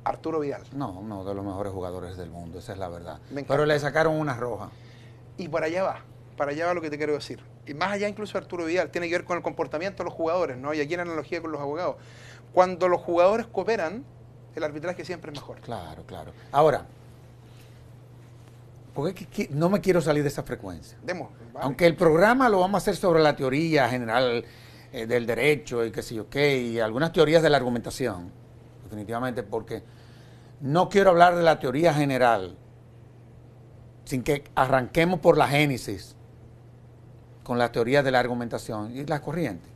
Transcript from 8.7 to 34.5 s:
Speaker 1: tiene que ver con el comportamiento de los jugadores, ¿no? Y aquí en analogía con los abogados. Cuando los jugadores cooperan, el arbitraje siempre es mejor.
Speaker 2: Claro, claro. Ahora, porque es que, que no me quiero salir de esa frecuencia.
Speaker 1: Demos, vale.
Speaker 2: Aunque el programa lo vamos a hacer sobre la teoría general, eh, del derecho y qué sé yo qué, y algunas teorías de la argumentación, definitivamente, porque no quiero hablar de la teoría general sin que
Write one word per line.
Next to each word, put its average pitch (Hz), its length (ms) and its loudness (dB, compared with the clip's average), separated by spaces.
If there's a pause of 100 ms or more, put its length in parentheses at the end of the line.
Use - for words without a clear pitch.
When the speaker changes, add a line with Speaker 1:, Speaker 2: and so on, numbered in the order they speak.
Speaker 1:
tiene 170 180 -4
que 165 80 -2
ver 175 100 -4
con 175 120 -2
el 156 60 -8
comportamiento 165 600 -6
de - 60 -4
los - 40 -12
jugadores, 160 440 -2
¿no? 139 160 -6
Y 156 80 -2
aquí 147 140 -2
en 175 60 -4
analogía 165 400 -6
con 160 100 -8
los 143 100 -8
abogados. 147 340 -4 (580)
Cuando 180 360 4
los 175 120 2
jugadores 180 460 4
cooperan, 196 560 -2 (520)
el 160 80 -6
arbitraje 156 420 -6
siempre 165 260 -10
es 147 80 -12
mejor. 127 220 -16
Speaker 2:
Claro, 82 440 -12
claro. 85 260 -14 (200)
Ahora, 143 340 4 (2000)
porque 180 300 -6
es - 60 -16
que, - 180 -6
que 143 60 -10
no 160 160 2
me 202 120 2
quiero 180 200 4
salir 147 220 2
de 143 60 0
esa 147 140 -8
frecuencia. 92 600 -12
Speaker 1:
Demos, 165 260 -8 (240)
vale. 135 120 -6
Speaker 2:
Aunque 135 200 2
el 170 100 8
programa 208 540 6
lo 196 100 4
vamos 190 160 2
a - 40 2
hacer 190 160 0
sobre 165 260 4
la 147 140 4
teoría 143 520 2
general, 120 560 0 (480)
eh, 117 140 -8
del 120 200 0
derecho 120 600 0
y 110 60 -6
qué 117 100 -8
sé 117 140 -10
yo 107 140 -8
qué, 139 280 2
y 117 220 -4
algunas 120 340 -2
teorías 160 300 6
de 160 60 6
la 147 80 6
argumentación, 120 720 -4 (540)
definitivamente, 117 600 -6
porque 107 400 -8 (760)
no 165 300 0
quiero 196 220 6
hablar 175 260 8
de 170 60 2
la 160 160 6
teoría 147 340 2
general 123 640 2 (1500)
sin 131 200 -6
que 143 200 -2 (120)